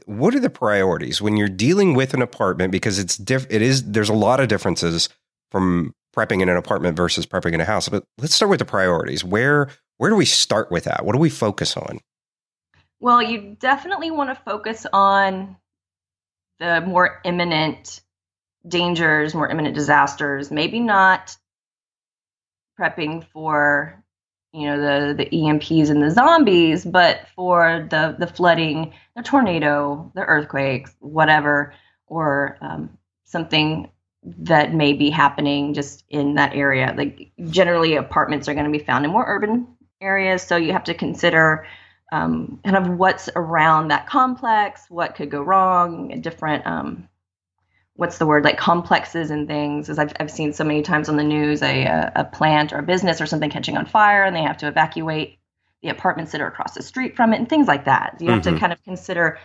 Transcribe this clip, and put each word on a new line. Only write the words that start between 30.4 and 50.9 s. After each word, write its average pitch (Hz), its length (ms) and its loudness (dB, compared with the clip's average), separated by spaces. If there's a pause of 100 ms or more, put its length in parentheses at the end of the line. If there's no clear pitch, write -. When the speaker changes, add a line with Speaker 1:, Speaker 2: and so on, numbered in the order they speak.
Speaker 2:
whatever, 147 720 2 (340)
or, 143 540 -2
um, 156 360 -12 (280)
something 160 640 -4 (340)
that 160 500 0
may 147 200 2
be 143 160 0
happening 143 640 0
just 143 360 -8
in 143 260 -2
that 147 200 0
area. 135 420 0
Like, - 340 -8 (180)
generally, 165 460 2
apartments 147 520 -2
are 147 60 -4
gonna 147 160 -2
be 151 100 -2
found 135 260 -2
in 151 60 -2
more 226 160 0
urban 214 400 -2 (340)
areas, 190 400 0
so - 140 -2
you 165 180 0
have 185 120 -2
to 170 80 -4
consider, 160 720 2 (460)
um, - 520 -4
kind 196 140 2
of 185 100 2 (100)
what's 185 380 2
around 160 540 2
that - 180 -2
complex, 247 800 0
what 170 260 -6
could 147 140 -8
go 143 120 -6
wrong, 175 800 0
different, 160 440 -4
um, 82 420 -6 (880)
what's 170 220 -4
the 165 100 0
word, 147 180 4
like, - 120 2
complexes 170 720 0
and 151 160 -4
things. 147 420 -4
As 151 100 -6
I've, 151 200 -2
I've 151 120 -8
seen 147 220 -4
so 160 100 -6
many 151 200 0
times 151 260 -2